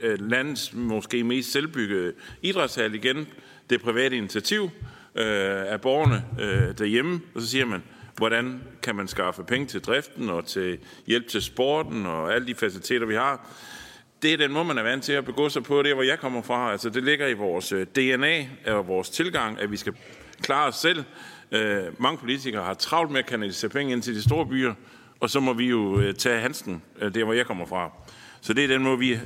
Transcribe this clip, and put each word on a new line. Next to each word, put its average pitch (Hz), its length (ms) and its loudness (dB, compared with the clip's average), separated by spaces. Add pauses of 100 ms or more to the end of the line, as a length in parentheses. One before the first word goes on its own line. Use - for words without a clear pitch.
øh, 107 280 0
landets 131 420 -2
måske 117 520 -2
mest 123 280 -2
selvbyggede 107 600 -2 (300)
idrætshal 131 520 0
igen, 131 320 -2 (440)
det 120 120 2
private 127 340 2
initiativ, 113 460 -2 (520)
øh, 98 580 0
af 104 80 -2
borgerne, 131 440 4 (160)
øh, 101 380 2
derhjemme. 127 420 2 (140)
Og 113 60 -6
så 113 80 -4
siger 131 160 2
man, 98 180 -2 (340)
hvordan 120 460 2 (200)
kan 113 120 -2
man 98 140 -4
skaffe 92 360 -2
penge 131 220 -2
til 101 140 -6
driften 120 500 -2
og 85 160 -2
til 90 320 -2 (280)
hjælp 117 220 0
til 104 140 -2
sporten 139 640 -2
og 82 280 -2
alle 123 120 0
de 123 80 -6
faciliteter, 110 520 -2
vi 110 80 0
har? 131 360 -2 (720)
Det 156 100 6
er 160 40 2
den 143 160 2
måde, 160 120 0
man 151 140 0
er 110 40 2
vant 123 220 0
til 143 80 -2
at 139 120 2
begå 139 240 0
sig 143 140 -2
på, 143 200 4
det 143 80 2
er, 143 40 2
hvor 135 80 2
jeg 135 160 4
kommer 123 240 -4
fra. 123 300 0
Altså, 107 180 -2
det 127 140 -2
ligger 147 220 2
i 123 80 0
vores, 92 380 -2
øh, 95 140 0
D 131 320 2
N 135 60 2
A 151 220 2 (200)
og 104 220 0
vores 92 220 0
tilgang, 135 500 -2
at 104 100 -2
vi 104 60 -4
skal - 160 -6 (500)
klare 143 260 2
os 117 80 -4
selv. 160 280 2 (480)
Øh, 104 320 2 (140)
mange 131 200 0
politikere 120 460 -4
har 95 100 -2
travlt 160 360 0
med 139 80 0
at 127 80 0
kanalisere 107 440 -4
penge 139 220 -2
ind 120 100 0
til 120 120 -4
de 107 80 -4
store 147 240 4
byer, 127 280 2 (460)
og 117 100 0
så 139 100 2
må 131 120 4
vi 120 140 2
jo, 104 340 4
øh, 98 140 2
tage 117 260 2
handsken, 110 420 -4 (160)
øh, 104 160 -2
der 113 100 2
hvor 110 80 2
jeg 120 140 2
kommer 87 200 -6
fra. 90 240 -4 (500)
Så - 120 0
det 135 120 6
er 135 40 4
den 135 140 4
måde, 131 160 4
vi 123 280 2